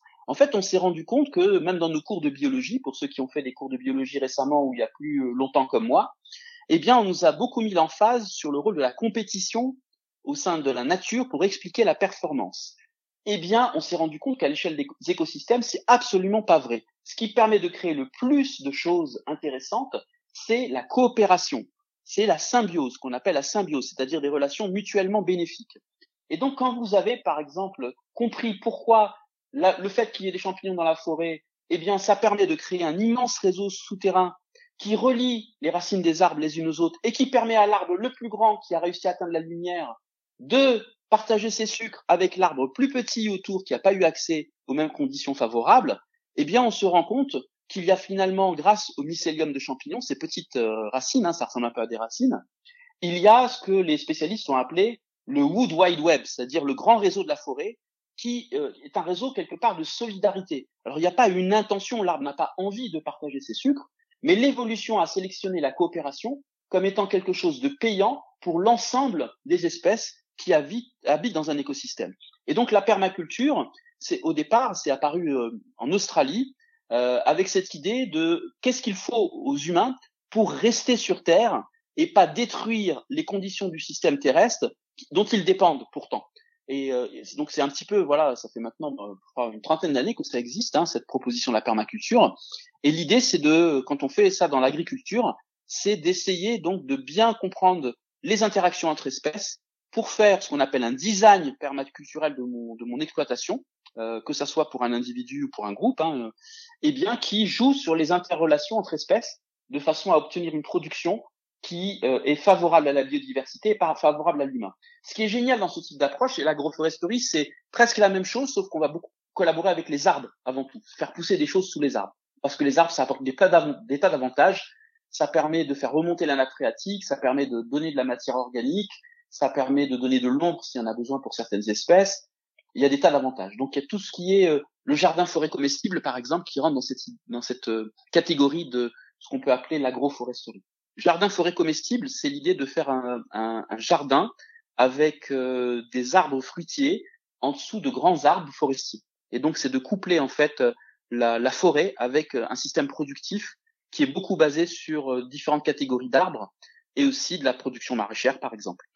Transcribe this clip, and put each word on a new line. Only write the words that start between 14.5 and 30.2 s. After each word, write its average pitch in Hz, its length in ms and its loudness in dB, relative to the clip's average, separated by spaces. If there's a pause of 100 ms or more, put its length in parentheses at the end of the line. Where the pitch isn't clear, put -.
des 139 100 -4 (220)
écosystèmes, 233 540 0
c'est - 260 -6
absolument 208 560 4
pas 165 160 6
vrai. 117 240 -6 (180)
Ce - 140 -16
qui 214 180 -6
permet 220 240 6
de 175 100 -2
créer 170 260 -4
le 135 140 -6 (120)
plus 269 420 2
de - 80 -4
choses 165 560 -2
intéressantes, 151 720 -6 (360)
c'est 240 360 -2
la 254 140 -4
coopération, 220 840 2 (400)
c'est 214 220 0
la 165 120 4
symbiose, 170 600 0
qu'on 127 140 -10
appelle 160 220 -2
la 139 80 0
symbiose, 151 460 -4
c'est-à-dire 139 320 -4
des 143 80 -2
relations 143 400 -2
mutuellement 202 540 0
bénéfiques. 175 560 -4 (520)
Et 208 80 -4
donc, 269 180 -2
quand 247 200 0
vous 220 200 -4
avez, 220 260 2
par 156 160 -2
exemple, 151 540 -8 (220)
compris 226 440 -4
pourquoi 220 560 2 (380)
la, 262 260 2
le 196 100 -6
fait 220 220 0
qu'il - 160 -12